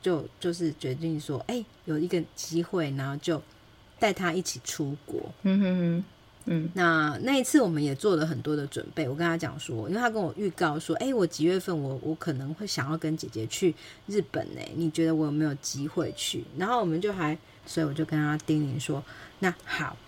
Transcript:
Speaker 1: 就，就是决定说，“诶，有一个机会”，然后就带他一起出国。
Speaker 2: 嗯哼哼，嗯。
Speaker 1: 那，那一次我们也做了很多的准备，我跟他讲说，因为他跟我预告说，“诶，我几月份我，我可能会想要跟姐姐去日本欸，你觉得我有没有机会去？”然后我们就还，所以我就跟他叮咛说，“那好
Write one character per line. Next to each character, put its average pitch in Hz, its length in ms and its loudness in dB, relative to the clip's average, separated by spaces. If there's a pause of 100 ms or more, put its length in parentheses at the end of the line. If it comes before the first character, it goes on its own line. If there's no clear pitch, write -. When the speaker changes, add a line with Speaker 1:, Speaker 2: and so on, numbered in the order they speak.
Speaker 1:
就， 170 260 0 (100)
就 175 140 -2
是 170 260 0
决 131 160 -2
定 156 280 -2
说 139 260 -4
，“诶， 240 160 -2 (220)
有 156 120 0
一 160 100 2
个 175 140 2 (140)
机 165 260 -2
会”， 165 360 0
然 135 100 -2
后 139 140 -4
就 156 200 0 (580)
带 208 120 4
他 175 220 0
一 185 80 0
起 - 240 -6
出 143 400 -4
国。 - 160 -4 (220)
Speaker 2:
嗯 190 160 6
哼 185 180 4
哼， 175 260 2 (420)
嗯。 165 280 0
Speaker 1:
那， 160 480 4
那 269 160 4
一 254 60 4
次 294 180 6
我 208 60 4
们 156 140 2
也 143 120 2
做 190 220 4
了 156 100 4
很 139 160 -2
多 151 140 0
的 143 120 -2
准 - 260 -6
备， 147 140 -2
我 135 80 -2
跟 165 100 0
他 165 120 2
讲 151 220 -4
说， 110 280 -6
因 175 80 0
为 233 60 0
他 240 80 4
跟 220 120 0
我 175 140 -2
预 202 140 0
告 156 300 0
说 - 180 0
，“诶， 262 160 0
我 214 120 4
几 160 200 0
月 185 140 4
份 175 200 -2
我， 135 220 -2
我 156 140 -2
可 156 180 -2
能 135 220 -4
会 208 100 -8
想 139 240 -2
要 160 80 0
跟 156 180 0
姐 139 160 -8
姐 110 160 -4
去 170 260 2 (340)
日 202 140 2 (100)
本 - 120 -2 (140)
欸， - 180 -10
你 160 140 2
觉 165 160 2
得 160 80 4
我 156 140 2
有 147 40 0
没 151 140 2
有 143 160 0
机 139 260 -6
会 156 300 -2
去？” - 260 -4 (140)
然 180 100 -2
后 240 140 4
我 185 40 2
们 160 140 2
就 202 140 0
还， 165 240 0 (300)
所 - 140 -2
以 156 40 2
我 143 80 -2
就 160 100 0
跟 156 160 0
他 151 160 2 (120)
叮 151 160 2
咛 139 160 -2
说 139 220 -4 (380)
，“那 185 140 2 (100)
好 - 320 -4 (120)